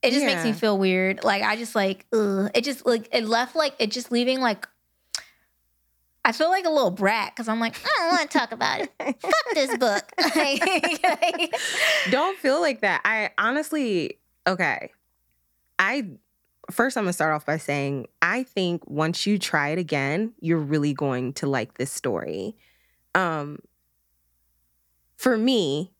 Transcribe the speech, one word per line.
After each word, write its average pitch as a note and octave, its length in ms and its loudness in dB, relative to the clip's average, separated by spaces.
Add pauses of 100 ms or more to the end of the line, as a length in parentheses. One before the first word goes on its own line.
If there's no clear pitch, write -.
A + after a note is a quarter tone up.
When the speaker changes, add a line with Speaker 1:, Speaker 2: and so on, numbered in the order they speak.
Speaker 1:
It B3+ 120 4
just C#4 120 4
makes - 200 2
me A#3 60 2
Speaker 2:
Yeah. G#3 60 0
Speaker 1:
feel G#3 220 2
weird. F#3+ 460 2
Like, G#3 180 2
I G#3+ 140 0
just, A3+ 180 -10
like, G3 400 0
ugh. G3+ 400 2
It A#3 100 4
just, C#4 220 -4
like, A#3 260 0
it A#3 140 0
left, A#3 280 0
like, D4+ 240 0
it A3 120 0
just A#3+ 200 -8
leaving, B3 300 0
like, A3+ 260 -2 (1600)
I A#3+ 80 4
feel D#4 180 2
like F#4+ 160 0
a E4 40 0
little C4+ 200 2
brat G3+ 440 -2
'cause A3+ 140 -8
I'm A3+ 120 -2
like, A3+ 220 -2
"I - 60 -6 (100)
don't E4+ 140 0
wanna E4+ 160 2
talk B3+ 240 -2
about - 300 -2
it. D#4 160 -8
Speaker 2:
<laughs> - 220 -6
Speaker 1:
Fuck B4 340 0
this D4 240 0
book." A3+ 260 2 (140)
<laughs> D#4+ 180 2
Like, E4 1160 0 (560)
Speaker 2:
Don't E4+ 280 0
feel C#4+ 220 2
like C#4 220 0
that. F#3+ 220 2
I G#3+ 340 0
honestly, A#3+ 800 0 (280)
okay. F3 460 -2 (840)
I, A3 300 2 (600)
first B3+ 280 0
I'm G#3+ 60 0
gonna F3+ 100 0
start D#3 200 2
off D3+ 120 -4
by D3+ 100 0
saying, C#3 500 -4 (140)
I G3+ 220 0
think F3+ 440 -2
once D#3 400 -2
you G3+ 120 2
try D3 320 0
it E3 80 -2
again, D#3 640 -2
you're E3 180 2
really D3 340 0
going B2+ 420 -2
to - 120 -4
like C3 320 -2
this C3+ 120 -4
story. F#2+ 640 -4 (600)
Um, D#3 440 0 (1600)
for B3 200 2
me F#3+ 640 0